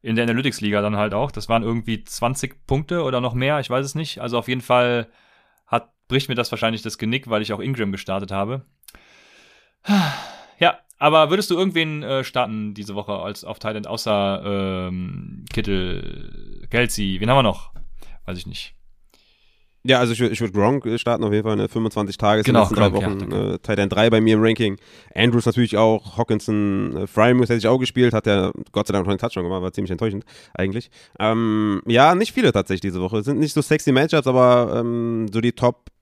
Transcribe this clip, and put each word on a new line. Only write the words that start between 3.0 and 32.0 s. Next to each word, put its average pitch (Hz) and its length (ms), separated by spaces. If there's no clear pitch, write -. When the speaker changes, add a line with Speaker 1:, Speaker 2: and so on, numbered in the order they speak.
Speaker 1:
oder 127 180
noch 120 140
mehr, 139 260
ich - 80
weiß 131 160
es 135 100
nicht. 151 240
Also 120 180
auf 117 120
jeden 127 100
Fall 123 480
hat, - 260
bricht 135 180
mir 127 80
das 120 160
wahrscheinlich 113 300
das 110 160
Genick, 120 320
weil 107 120
ich 107 120
auch 107 80
Ingram 117 320
gestartet 95 400
habe. 107 320
<sighs> 202 60
Ja, - 200
aber 151 300
würdest 196 220
du 170 60
irgendwen, 160 460
äh, 131 220
starten 107 480
diese 101 220
Woche 104 180
als, 95 320
auf 80 140
Tight 107 180
End, 104 100
außer, 98 1040
ähm, 90 640
Kittle, - 1160
Kelce? 104 520
Wen 110 80
haben 135 80
wir 135 60
noch? - 280
Weiß 90 120
ich - 80
nicht. - 260
Speaker 2:
Ja, 127 160
also 120 140
ich 107 60
wür-, 120 120
ich 110 100
würd 107 100
Gronk, 110 360
äh, 117 100
starten 117 260
auf 104 80
jeden 104 140
Fall, 107 120
ne? 104 120
Fünfundzwanzig 104 480
Tage, 107 240
Speaker 1:
Genau, 117 220
Speaker 2:
in 95 60
den 107 60
letzten - 0
drei 101 140
Speaker 1:
Gronk, 101 140
ja, 95 60
Speaker 2:
Wochen, 98 80
Speaker 1:
danke. 98 240
Speaker 2:
äh, 87 60
Tight 104 180
End 101 160
drei 113 160
bei 110 100
mir 113 140
im 107 80
Ranking. 110 360
Andrews 117 320
natürlich 117 320
auch, 110 400
Hawkinson, 104 800
äh, 95 80
Freiermuth 120 440
hätte 120 100
ich 107 80
auch 127 100
gespielt, 123 380
hat 107 100
der 98 260
Gott 104 160
sei 98 60
Dank 95 120
noch 101 60
einen 95 80
Touchdown 107 240
gemacht, 90 180
war 92 120
ziemlich 95 180
enttäuschend 101 340
eigentlich. 98 340
Ähm, 107 680
ja, 135 300